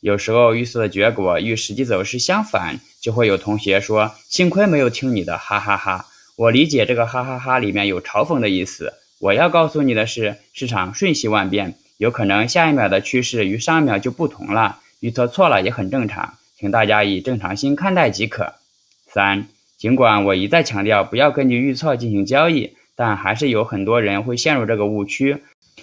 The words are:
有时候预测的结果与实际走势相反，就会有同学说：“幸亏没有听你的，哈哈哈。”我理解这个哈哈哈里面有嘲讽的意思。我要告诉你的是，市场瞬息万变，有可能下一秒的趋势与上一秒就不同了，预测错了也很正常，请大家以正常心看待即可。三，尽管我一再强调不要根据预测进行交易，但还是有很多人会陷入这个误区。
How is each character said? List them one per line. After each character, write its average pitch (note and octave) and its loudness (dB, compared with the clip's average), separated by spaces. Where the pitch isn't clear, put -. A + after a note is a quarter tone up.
有 G2+ 0
时 A2 -6
候 A#2 4
预 A#2+ -2
测 A#2 -6
的 G#2+ 0
结 G2+ 2
果 F#2 0
与 A2+ -2
实 G#2+ -8
际 C3 -2
走 G2+ 0
势 B2 -6
相 G#3 0
反， F2 -4
就 A#2 -4
会 A#2 2
有 G2 2
同 G#2 -4
学 G2+ 0
说 G#2+ 0
：“幸 F3+ 2
亏 F#3 2
没 E3 2
有 B2+ 2
听 B2+ -4
你 F#2 -2
的， E2 -4
哈 G#2 -4
哈 G2+ 0
哈。” F#2 -6
我 A#2 4
理 C3+ 6
解 C3+ 2
这 B2 0
个 A#2 2
哈 B2 -4
哈 C3 -8
哈 B2+ -2
里 G#2+ -2
面 G2+ -2
有 F#2+ -2
嘲 A2 -2
讽 D#3 -2
的 A2 0
意 F#2 0
思。 - -10
我 G2 2
要 D#3+ 2
告 D#3+ 2
诉 D3+ -2
你 C3 2
的 A2 0
是， A2 -4
市 C3 -8
场 G2+ -4
瞬 F3+ 0
息 A#2 -2
万 G2+ 0
变， F#2+ -2
有 G#2+ 0
可 A#2 -2
能 G#2 2
下 E3 2
一 D3+ 2
秒 A#2 2
的 F#2+ 2
趋 B2+ -2
势 A2+ -2
与 G2 -2
上 D#3+ 0
一 D3+ 2
秒 G#2 0
就 B2 -4
不 D#3 -2
同 - -10
了， G#2 0
预 A#2 -6
测 B2 0
错 F3+ 2
了 G#2 4
也 F#2+ 0
很 G2 -6
正 A#2 -2
常， G2 -10
请 G2+ -6
大 G#2+ 2
家 G#2 4
以 G2 0
正 B2 -4
常 F#2+ -6
心 C#3 0
看 F#3 -2
待 D3+ 4
即 A2 -4
可。 F2 -6
三， G2 0
尽 A#2 0
管 G#2+ 4
我 G2 2
一 F#2+ -2
再 D#3 4
强 G2+ -4
调 G2+ 2
不 - -6
要 C#3 4
根 C#3 0
据 B2 2
预 C3+ 0
测 C#3 -2
进 A#2 -4
行 G2 0
交 C#3+ 2
易， C#3+ -2
但 A2+ 0
还 F#2+ -2
是 C#3 0
有 A2 2
很 G2 -4
多 A2+ 2
人 G2+ -2
会 A#2+ -4
陷 D3+ 0
入 A2+ -2
这 A2+ 0
个 G#2 0
误 G#2 -2
区。 C#3 -2